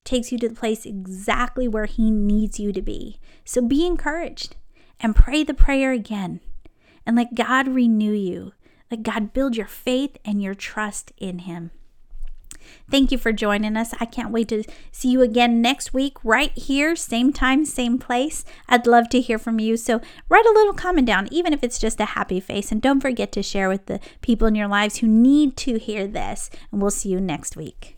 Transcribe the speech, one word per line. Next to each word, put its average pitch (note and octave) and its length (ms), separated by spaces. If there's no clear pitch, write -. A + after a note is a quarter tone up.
It - 40
takes B3 260
you B3 80
to A#3 120
the A3+ 40
place A3 300
exactly G#3 800
where G#3+ 200
he A3 240
needs G#3 500
you G3+ 100
to F#3 120
be. - 360
So - 160
be C4+ 240
encouraged D#4+ 680
and A3 160
pray D4+ 260
the D4 120
prayer C4+ 380
again G3+ 480
and A#3 120
let A#3 180
God C4 340
renew A3+ 440
you. F#3 400
Let A3 120
God A3 300
build C4 240
your G#3 100
faith C4 580
and G#3 180
your F#3+ 120
trust - 640
in F#3 240
him. E3+ 300
Thank C4+ 220
you B3+ 60
for A3+ 140
joining G#3+ 440
us. A3+ 240
I A#3 60
can't A3+ 240
wait A3+ 180
to A3 160
see - 200
you B3+ 100
again A#3+ 400
next B3 320
week C#4 320
right A#3+ 320
here, D4 400
same B3 340
time, C4+ 360
same B3 320
place. B3+ 460
I'd A#3+ 180
love A#3 240
to B3 100
hear A#3 180
from A3+ 220
you. A3 160
So A3+ 240
write G#4+ 160
a A4+ 60
little G#4 200
comment F4 340
down, G3 240
even E4+ 220
if C#4+ 100
it's A#3+ 160
just A3 220
a G#3 60
happy F#3+ 340
face. - 320
And A3 80
don't C4+ 200
forget A#3+ 320
to G3+ 100
share G3 260
with G3 160
the - 160
people A3+ 240
in A3 80
your G#3 140
lives G#3 300
who A3+ 80
need B3+ 520
to A#3 200
hear G#3 280
this. G#3 420
And G3+ 80
we'll G3+ 100
see G3+ 200
you F#3 100
next E3 360
week. - 420